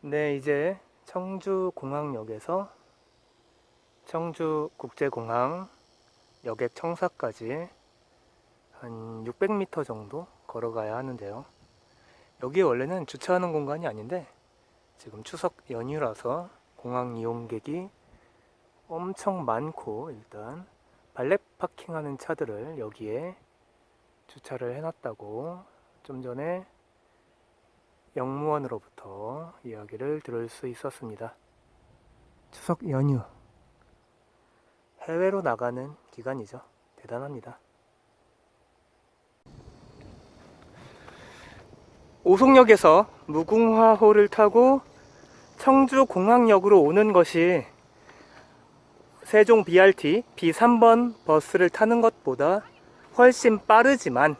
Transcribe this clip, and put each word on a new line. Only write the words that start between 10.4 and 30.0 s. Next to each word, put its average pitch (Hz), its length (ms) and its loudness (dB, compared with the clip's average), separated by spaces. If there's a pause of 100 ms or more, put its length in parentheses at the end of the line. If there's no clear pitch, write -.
걸어가야 113 500 -8
하는데요. 120 500 -12 (1000)
여기 147 180 -4
원래는 147 460 -2
주차하는 180 440 -4
공간이 151 360 -6
아닌데 127 400 -12 (720)
지금 107 240 -20
추석 - 320 -10 (160)
연휴라서 131 800 -8 (240)
공항 123 420 -8
이용객이 117 720 -10 (1000)
엄청 180 560 -8
많고 123 680 -8
일단 113 560 -20 (480)
발렛 147 260 -4 (160)
파킹하는 151 640 -12
차들을 143 580 -10
여기에 113 580 -12 (920)
주차를 123 480 -14
해놨다고 143 840 -14 (420)
좀 131 180 -16
전에 147 420 -10 (1500)
역무원으로부터 135 1300 -10 (140)
이야기를 117 560 -12